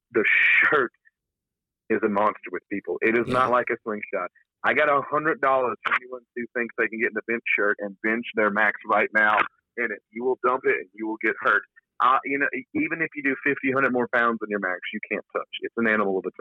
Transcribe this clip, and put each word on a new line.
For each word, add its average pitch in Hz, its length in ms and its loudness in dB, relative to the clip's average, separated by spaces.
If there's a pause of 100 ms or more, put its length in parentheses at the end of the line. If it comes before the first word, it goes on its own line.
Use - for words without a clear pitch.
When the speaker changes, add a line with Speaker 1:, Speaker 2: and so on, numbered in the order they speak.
(120)
Speaker 1:
the 107 120 2 (380)
shirt 135 300 2 (1000)
is 107 140 2
a 110 60 2
monster 101 420 0
with 87 180 -10
people. 92 320 -6
It 110 160 2
is 117 100 0
not 127 200 2
Speaker 2:
Yeah. 120 80 2
Speaker 1:
like 120 160 0
a 117 120 -2
slingshot. 104 460 -6 (360)
I 113 80 4
got 151 160 2
a 143 120 4
hundred 151 380 -2
dollars 131 460 2
for - 80 0
anyone 127 280 -6 (140)
who 120 180 -6
thinks 117 240 -4
they 113 120 0
can 110 100 -8
get 113 100 0
in - 40 -6
the 107 140 -4
bench 117 160 -2 (120)
shirt 104 240 0
and 101 220 -8
bench 113 240 0 (100)
their 107 140 4
max 104 360 0
right 107 280 2
now 107 240 4 (400)
in 117 140 -4
it. 101 100 -10 (100)
You 113 140 -8
will 127 180 0
dump 131 220 0
it 131 100 4
and - 180 -6
you 110 140 -8
will 110 140 -4
get 110 180 0
hurt. 110 220 2 (420)
Uh, 127 220 4
you 139 140 -2
know, 143 140 0
e-, 131 200 -8
even 160 280 -2
if 160 140 -2
you 147 80 -8
do 135 200 0
fifty, 139 280 0
hundred 131 220 2
more 123 180 2
pounds 117 300 2
than 104 80 -6
your 104 100 0
max, 92 200 -2 (120)
you 107 80 -10 (100)
can't 104 140 -4 (100)
touch. 90 140 -4 (140)
It's - 160 -8
an 117 100 0
animal 104 300 2
of 90 80 -4
its 90 160 -6